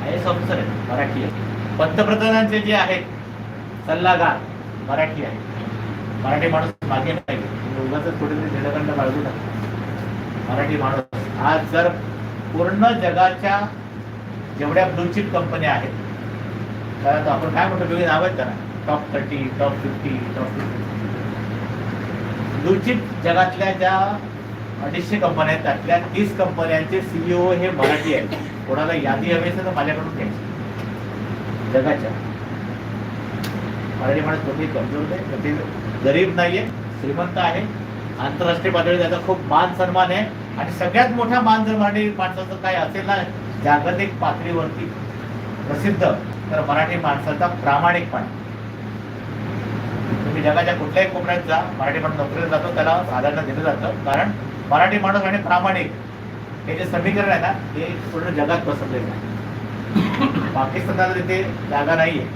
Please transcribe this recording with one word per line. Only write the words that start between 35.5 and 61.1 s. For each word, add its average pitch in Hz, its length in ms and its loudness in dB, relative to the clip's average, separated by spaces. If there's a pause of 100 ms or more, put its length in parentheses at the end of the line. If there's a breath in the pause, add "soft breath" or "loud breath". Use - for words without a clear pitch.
गरीब 170 300 4
नाहीये, 175 300 2 (360)
श्रीमंत 143 360 -2
आहे. 107 280 2 (540)
आंतरराष्ट्रीय 170 540 0
पातळीवर 170 260 4
त्याचा 170 260 2
खूप 185 220 2
मान 180 280 4
सन्मान 180 360 4
आहे - 480 -2
आणि 170 140 -4
सगळ्यात 214 380 4
मोठा 240 300 2
मान 220 240 6
जर 214 120 2
मराठी 208 400 4
माणसाचं 185 440 -4
काय 185 140 2
असेल 180 300 -2
ना - 100 2 (480)
जागतिक 175 560 4
पातळीवरती 165 640 0 (840)
प्रसिद्ध, 202 360 2 (480)
तर 156 160 2
मराठी 156 300 2
माणसाचा 147 500 0 (160)
प्रामाणिकपणा. 156 640 2 (2000)
तुम्ही 156 180 0
जगाच्या 170 320 4
कुठल्याही 185 340 2
कोपऱ्यात 175 380 0
जा, 160 140 4 (180)
मराठी 143 200 0
माणूस 151 180 -2
नोकरीला 147 300 -2
जातो, 135 280 0
त्याला 160 200 4 (140)
प्राधान्य 143 340 0
दिलं 135 200 -2
जातं, 110 420 0
कारण 156 260 2 (380)
मराठी 190 300 6
माणूस 196 240 2
आणि 190 200 2
प्रामाणिक 180 480 2 (760)
हे - 100 -2
जे 185 100 -2
समीकरण 202 440 2
आहे 170 100 4
ना, 175 100 2 (240)
हे 160 100 -2 (280)
पूर्ण 160 220 -2
जगात 151 320 2
पसरलेलं - 400 -2
आहे. - 1500 -2
पाकिस्तानाला 185 600 2